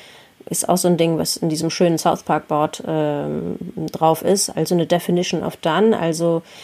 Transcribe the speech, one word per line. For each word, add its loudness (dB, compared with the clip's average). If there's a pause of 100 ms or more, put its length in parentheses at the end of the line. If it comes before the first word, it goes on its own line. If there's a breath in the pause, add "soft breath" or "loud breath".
(480 loud breath)
Ist -4
auch 2
so 2
ein 4
Ding, 2
was -2
in -2
diesem -2
schönen 2
South 0
Park -2
Board, 0
ähm, -2 (340)
drauf 2
ist. 0
Also 0
eine 2
Definition 0
of -6
Done, 2
also 0 (220 loud breath)